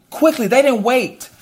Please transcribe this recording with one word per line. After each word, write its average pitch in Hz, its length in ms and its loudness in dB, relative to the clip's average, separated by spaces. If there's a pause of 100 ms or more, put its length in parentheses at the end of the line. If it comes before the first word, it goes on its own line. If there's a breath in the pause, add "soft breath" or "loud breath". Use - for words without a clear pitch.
Quickly, 302 380 0
they 247 160 2
didn't 247 220 0
wait 233 440 -2 (140)